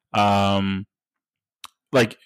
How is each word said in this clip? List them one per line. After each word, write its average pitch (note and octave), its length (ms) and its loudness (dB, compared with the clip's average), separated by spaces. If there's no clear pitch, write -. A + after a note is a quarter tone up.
um, G2 720 0
like, B2 340 0